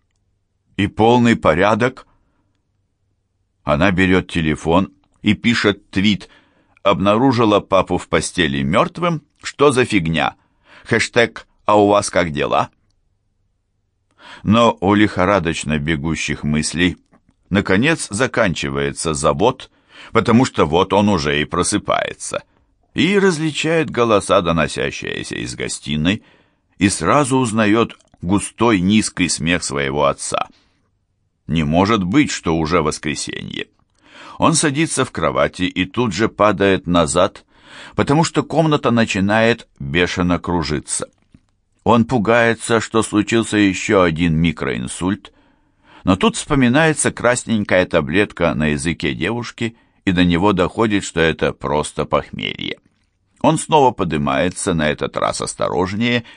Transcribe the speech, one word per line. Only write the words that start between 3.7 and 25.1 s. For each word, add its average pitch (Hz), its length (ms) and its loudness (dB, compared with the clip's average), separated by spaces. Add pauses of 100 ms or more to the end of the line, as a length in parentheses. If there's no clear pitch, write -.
берет 92 400 2
телефон 82 640 0 (280)
и 104 120 2
пишет 110 560 -2
твит: 98 400 -2 (540)
Обнаружила 107 760 2
папу 90 380 0
в - 100 -8
постели 78 560 -2
мертвым. 156 600 -2 (200)
Что 143 280 2
за 123 140 2
фигня? 80 500 -2 (500)
Хэштег - 640 0 (180)
"А 107 120 4
у 104 100 6
вас 101 220 2
как 90 220 0
дела?". 69 380 -2 (1700)
Но 113 360 4
у 95 140 2
лихорадочно 92 840 0
бегущих 76 640 -4
мыслей, 76 540 0 (520)
наконец, 104 600 0
заканчивается 78 1040 -2
завод, 76 580 0 (400)
потому 117 340 4
что 98 200 0
вот 85 280 0
он 104 160 2
уже 73 320 0
и 73 40 -2
просыпается, - 1000 -4 (500)
и 175 260 0
различает 160 720 0
голоса, 104 520 2
доносящиеся 67 960 -4